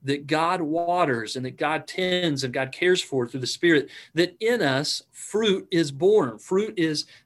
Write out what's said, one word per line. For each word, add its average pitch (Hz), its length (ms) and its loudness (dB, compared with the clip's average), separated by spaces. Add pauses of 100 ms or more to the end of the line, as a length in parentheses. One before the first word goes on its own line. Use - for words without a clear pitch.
that 143 240 -4
God 165 340 0
waters 160 760 0
and 127 100 -6
that 127 100 -10
God 156 300 -2
tends 180 580 -2
and 123 80 -4
God 131 180 -4
cares 180 300 2
for 123 260 -2
through 131 140 -8
the 120 60 -4
Spirit, 165 420 2 (240)
that 175 280 0
in 226 200 2
us 143 400 0 (100)
fruit 202 600 -2
is 165 200 2
born. 143 480 2
Fruit 214 380 -2
is, 160 300 0 (200)